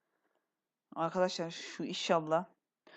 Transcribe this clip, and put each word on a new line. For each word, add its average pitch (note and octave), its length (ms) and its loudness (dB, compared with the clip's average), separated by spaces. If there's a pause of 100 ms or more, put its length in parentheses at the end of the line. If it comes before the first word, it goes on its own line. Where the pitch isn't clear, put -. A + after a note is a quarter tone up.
(960)
Arkadaşlar E3+ 560 0
şu - 340 -8
inşallah E3 640 2 (500)